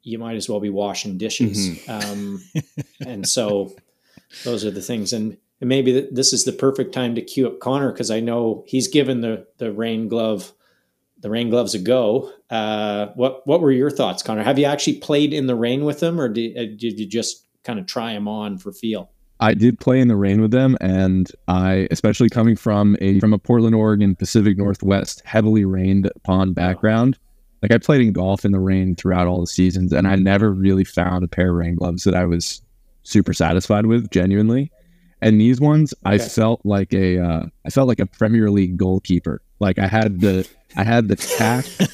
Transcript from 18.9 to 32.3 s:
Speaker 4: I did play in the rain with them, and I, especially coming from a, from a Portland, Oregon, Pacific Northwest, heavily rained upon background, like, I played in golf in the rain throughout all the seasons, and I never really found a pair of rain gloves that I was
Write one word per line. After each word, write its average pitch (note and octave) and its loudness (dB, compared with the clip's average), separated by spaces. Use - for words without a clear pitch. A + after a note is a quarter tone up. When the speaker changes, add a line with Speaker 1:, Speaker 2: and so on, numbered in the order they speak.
Speaker 4:
I A2+ 2
did A#2 4
play C3 2
in B2+ 4
the A2+ 4
rain G2+ 2
with A2 2
them, C3 4
and F#2 0
I, F#2 2
especially A2+ 2
coming A2+ 2
from G#2 2
a, G2 2
from G#2+ 4
a G#2 2
Portland, A2+ 2
Oregon, G#2 2
Pacific G2+ 2
Northwest, G2 -2
heavily G#2+ 2
rained F#2+ 2
upon F#2+ 0
background, A2 0
like, G#2+ 0
I A#2 6
played C#3+ 2
in A2 4
golf F#2+ 0
in G2+ 2
the G2 2
rain F#2+ 0
throughout F2+ 0
all F2+ 0
the F2 -2
seasons, F#2 2
and F2+ 2
I F#2+ 2
never G2 4
really F#2+ 2
found F2+ -2
a F2 -2
pair F2+ 0
of F2 2
rain F2 -2
gloves F2 -4
that F#2+ 2
I F2+ 2
was F2 -4